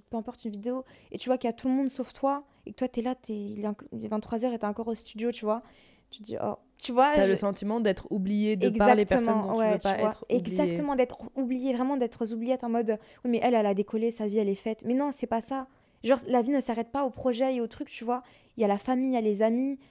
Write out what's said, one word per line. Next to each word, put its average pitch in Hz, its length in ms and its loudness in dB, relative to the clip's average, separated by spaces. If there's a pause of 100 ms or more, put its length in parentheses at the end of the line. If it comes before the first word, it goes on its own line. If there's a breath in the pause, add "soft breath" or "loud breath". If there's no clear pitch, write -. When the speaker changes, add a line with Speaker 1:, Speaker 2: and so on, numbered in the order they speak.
(100)
Speaker 1:
peu 233 60 -6
importe 226 280 -10
une 220 80 -8
vidéo, 247 320 -6 (260 soft breath)
et - 80 -10
tu - 100 -10
vois 254 100 4
qu'il 247 100 -2
y 226 40 0
a - 20 -2
tout 262 140 -4
le 254 60 2
monde 269 160 0
sauf - 240 -8
toi, 277 300 -2 (220 soft breath)
et - 40 -14
que 208 60 -14
toi, 254 120 -2
t'es 240 140 -4
là, 247 120 -2
t'es, 226 200 -10
il 208 300 -8
est 214 40 0
enc-, 208 240 -6
il 220 120 -10
est 214 40 -6
vingt-trois 214 360 -4
heures 247 80 0
et 226 60 -4
t'es 214 80 -4
encore 208 220 -4
au 226 60 -2
studio, 226 380 -6
tu 233 120 -8
vois. 220 180 0 (480 soft breath)
Tu - 80 -20
te 214 60 -18
dis, 220 200 -8
oh, 208 100 -2 (280)
tu - 80 -8
vois, 262 240 6
Speaker 2:
T'as 294 120 6
Speaker 1:
je 196 40 4
Speaker 2:
le 214 60 4
sentiment 208 420 -2
d'être 208 320 0
oublié 208 460 0
de 190 140 2
par 214 260 8
les 208 80 6
personnes 233 240 2
Speaker 1:
Exactement, 208 260 2
Speaker 2:
dont 226 60 2
Speaker 1:
ouais, 220 80 2
Speaker 2:
tu 214 60 4
veux 196 40 0
pas 196 160 2
Speaker 1:
tu - 60 -2
vois. 214 80 2
Speaker 2:
être - 200 -6
oublié. 240 120 4
Speaker 1:
Exactement, 185 560 0
d'être 247 220 0 (180)
oublié, 254 360 -2
vraiment 262 240 0
d'être 233 380 -4
oubliée 233 280 -2
en 233 60 -6
mode, 226 300 0 (260 loud breath)
oui, 247 60 -2
mais 233 140 2
elle, 247 100 4
elle 214 120 4
a 202 80 2
décollé, 220 360 0
sa 220 160 -6
vie, 208 120 0
elle 208 100 2
est 196 80 2
faite. 220 300 -6
Mais 233 80 0
non, 285 180 0
c'est - 160 -8
pas 226 120 0
ça. 262 280 -8 (340 soft breath)
Genre, 247 240 4
la 247 160 4
vie 233 80 0
ne 285 100 2
s'arrête 233 300 -4
pas 277 140 -2
au 254 60 -2
projet 254 440 0
et 247 60 -2
au 226 80 -4
truc, 285 200 -12
tu - 160 -14
vois. 247 200 -2 (320 soft breath)
Il 233 40 -2
y 220 40 4
a 202 40 4
la 202 100 2
famille, 254 320 0
il 254 40 2
y 247 40 2
a - 20 0
les 214 220 2
amis, 254 360 2 (120)